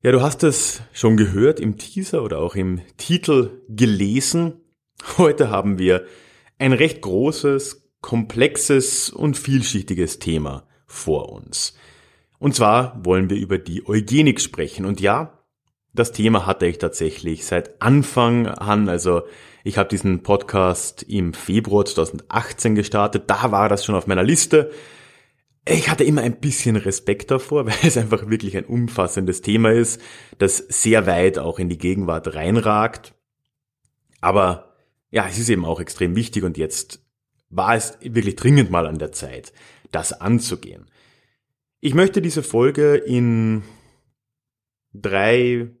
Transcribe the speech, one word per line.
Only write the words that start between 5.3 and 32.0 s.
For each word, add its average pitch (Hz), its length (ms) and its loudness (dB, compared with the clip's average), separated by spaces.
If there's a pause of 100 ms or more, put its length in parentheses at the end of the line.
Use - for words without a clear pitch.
haben 98 300 -2
wir 90 260 2 (540)
ein 131 140 2
recht 135 260 2
großes, 139 880 -2 (120)
komplexes 127 1080 0
und 147 260 -2
vielschichtiges 98 840 -2
Thema 76 480 -4 (180)
vor - 460 -4
uns. - 460 -10 (600)
Und 143 160 0
zwar 120 520 2
wollen 92 240 2
wir 101 80 0
über 95 200 -2
die 82 300 -8
Eugenik 113 540 2
sprechen. - 420 -6
Und 98 160 -4
ja, 117 400 -2 (540)
das 117 180 0
Thema 107 340 2
hatte 92 200 0
ich 87 140 -2
tatsächlich 82 680 -6
seit - 360 -4
Anfang 120 680 2
an. 104 420 0
Also 85 320 0 (420)
ich 104 140 -4
habe 98 100 0
diesen 95 340 -2
Podcast 95 840 -2
im 90 300 -4
Februar 101 520 0
zweitausendachtzehn - 880 -2
gestartet. 104 520 -2
Da 104 260 0
war 101 160 2
das 101 160 0
schon 104 100 -2
auf 90 120 -2
meiner 92 160 2
Liste. 151 460 2 (960)
Ich 160 240 0
hatte 151 140 0
immer 147 180 2
ein 120 180 -4
bisschen 123 360 0
Respekt - 560 -2
davor, 135 340 0
<laughs> - 0 -
weil 110 180 -4
es 165 140 2
einfach 107 320 -2
wirklich 107 280 -4
ein - 80 -6
umfassendes 98 760 -2
Thema 110 300 2
ist, 117 300 2 (360)
das 98 200 2
sehr 110 480 0
weit 90 340 2
auch 80 200 -6
in 90 100 -2
die 87 80 -6
Gegenwart 85 580 -4